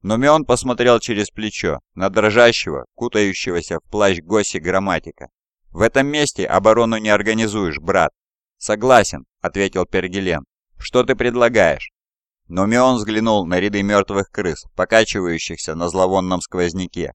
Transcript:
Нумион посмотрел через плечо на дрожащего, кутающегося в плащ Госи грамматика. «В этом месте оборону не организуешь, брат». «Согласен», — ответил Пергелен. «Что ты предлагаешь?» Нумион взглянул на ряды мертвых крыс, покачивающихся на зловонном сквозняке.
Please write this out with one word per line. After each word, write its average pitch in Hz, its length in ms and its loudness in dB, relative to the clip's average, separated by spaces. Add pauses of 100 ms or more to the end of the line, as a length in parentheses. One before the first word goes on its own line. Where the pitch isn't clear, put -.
Нумион 135 420 2
посмотрел 123 560 2
через 104 300 -4
плечо 98 500 -6 (140)
на 92 140 -4
дрожащего, 107 760 2 (100)
кутающегося 95 840 -4
в - 100 -20
плащ 98 300 0
Госи 98 380 -2
грамматика. 87 720 -4 (440)
«В 85 80 -10
этом 120 260 2
месте 147 400 -2
оборону 110 520 4
не 107 100 -4
организуешь, 104 720 0
брат». 85 320 0 (460)
«Согласен», — 107 680 2 (140)
ответил 98 460 -2
Пергелен. 92 580 -4 (340)
«Что - 240 0
ты 120 140 0
предлагаешь?» 117 760 2 (560)
Нумион 117 500 2
взглянул 107 480 0
на 90 140 -2
ряды 101 240 -2
мертвых 98 480 0
крыс, 90 340 -6 (120)
покачивающихся 92 1000 -2
на 85 140 -4
зловонном 92 520 0
сквозняке. 87 760 -6